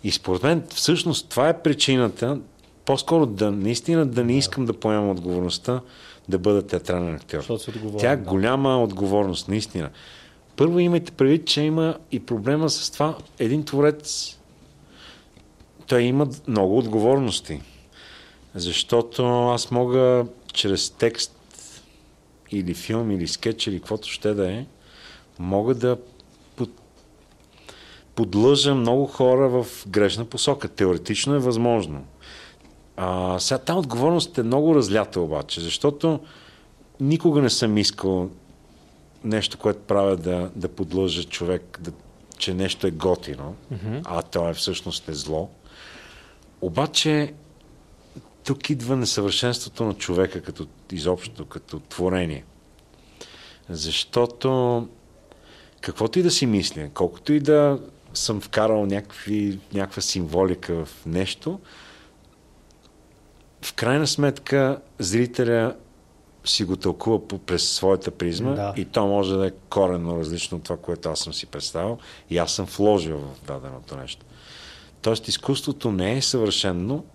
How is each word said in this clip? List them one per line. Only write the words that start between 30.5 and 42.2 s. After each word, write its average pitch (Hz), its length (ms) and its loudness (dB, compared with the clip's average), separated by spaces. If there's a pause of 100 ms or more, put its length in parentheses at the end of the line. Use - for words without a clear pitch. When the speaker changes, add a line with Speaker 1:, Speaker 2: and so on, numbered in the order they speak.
Speaker 1:
Теоретично 98 680 0
е 143 40 2
възможно. 113 680 0 (920)
А, 92 420 -2
сега, 131 180 0
та 170 180 -2
отговорност 151 600 0
е 123 60 0
много 147 320 4
разлята 101 460 2
обаче, 76 400 -4
защото 143 580 0 (800)
никога 147 420 4
не 127 80 4
съм 107 280 2
искал 95 520 0 (920)
нещо, 107 340 -2
което 104 220 0
правя, 98 380 2
да, 90 380 -2
да 90 120 -6
подлъжа 90 560 -2
човек, 87 580 -6
да, 85 100 -12 (460)